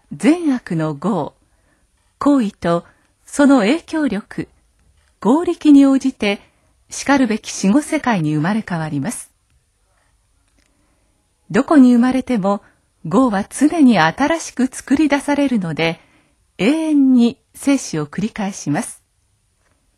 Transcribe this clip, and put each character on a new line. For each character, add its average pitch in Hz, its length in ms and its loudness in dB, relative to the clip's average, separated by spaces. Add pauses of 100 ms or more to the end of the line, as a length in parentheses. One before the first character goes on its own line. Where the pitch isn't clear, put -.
(120)
善 294 400 0
悪 233 220 -6
の 156 200 -4
業、 165 400 -4 (840)
行 277 240 2
為 202 80 -2
と 170 340 -4 (400)
そ - 220 0
の 269 140 6
影 294 220 0
響 311 260 -4
力、 185 400 -8 (760)
業 285 220 2
力 330 260 0
に 277 160 8
応 269 120 2
じ 262 140 -2
て、 202 280 -4 (500)
し - 140 -14
か 277 120 2
る 262 120 2
べ 220 100 -4
き - 120 -16
死 - 180 -4
後 247 120 2
世 302 200 -6
界 208 220 -2
に 151 120 -2
生 151 60 -2
ま 175 140 -2
れ 220 140 -4
変 175 100 -6
わ 156 100 -6
り 151 100 -6
ま 139 140 -6
す。 - 180 -18 (2250)
ど 190 140 0
こ 330 120 2
に 254 160 8
生 240 60 4
ま 247 140 2
れ 254 100 -2
て 247 160 -4
も、 196 240 -2 (420)
業 220 260 2
は 202 180 -2
常 302 340 0
に 240 160 6
新 277 420 0
し - 100 -14
く 254 160 -2
作 - 300 -4
り 311 120 0
出 285 120 0
さ 285 140 -4
れ 277 140 0
る 247 100 -2
の 165 160 -4
で、 165 260 -4 (580)
永 180 80 0
遠 294 480 2
に 233 240 2 (160)
生 277 240 -2
死 - 200 -8
を 151 80 -4
繰 - 160 -8
り 220 80 -4
返 196 220 -8
し - 180 -10
ま 156 120 -2
す。 - 200 -16 (960)